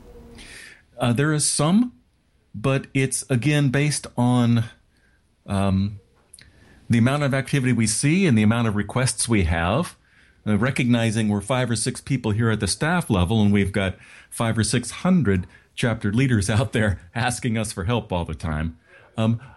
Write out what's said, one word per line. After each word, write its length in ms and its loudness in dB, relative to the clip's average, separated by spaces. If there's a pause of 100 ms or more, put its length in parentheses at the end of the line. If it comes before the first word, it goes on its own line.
(960)
Uh, 160 2
there 180 2
is 140 0
some, 480 2 (600)
but 400 -2
it's, 360 -2
again, 400 2
based 380 -2 (100)
on, 480 2 (840)
um, 540 -2 (880)
the 80 4
amount 260 2
of 100 0
activity 380 0
we 160 2
see 380 0
and 120 4
the 60 4
amount 240 2
of 80 -2
requests 540 -2
we 160 2
have, 500 0 (500)
uh, 120 2
recognizing 720 0
we're 100 0
five 320 -2
or 60 -2
six 240 -6
people 300 -2
here 180 0
at 100 0
the 80 -2
staff 420 -2
level 320 2
and 120 4
we've 180 2
got 240 -2 (340)
five 280 -2
or 60 2
six 280 -4
hundred 560 0 (280)
chapter 360 -2
leaders 380 2
<laughs> 0 -
out 240 0
there 260 0 (160)
asking 420 -2
us 140 -4
for 140 -6
help 260 -2
all 140 -2
the 100 -8
time. 420 -6 (380)
Um, 240 0 (180)